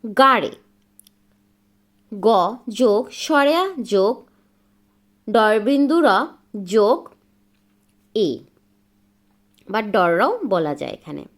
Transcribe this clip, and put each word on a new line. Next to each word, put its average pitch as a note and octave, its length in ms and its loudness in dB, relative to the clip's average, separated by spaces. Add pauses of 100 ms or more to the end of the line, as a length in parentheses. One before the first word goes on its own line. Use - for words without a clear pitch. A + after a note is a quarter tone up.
গাড়ে A#3+ 480 2 (1600)
গ G#3 160 -2 (420)
যোগ G#3+ 320 2 (100)
স্বরেয়া D4+ 520 0 (200)
যোগ G3+ 320 0 (1120)
ডরবিন্দু A3+ 760 2
র C#4 80 4 (560)
যোগ G#3+ 320 2 (1160)
এ G3 140 0 (1400)
বা G#3 140 -4
ডর F#3+ 360 0
রও C4+ 140 2 (140)
বলা E3 300 -2
যায় - 180 -10
এখানে। C#3+ 300 -14 (140)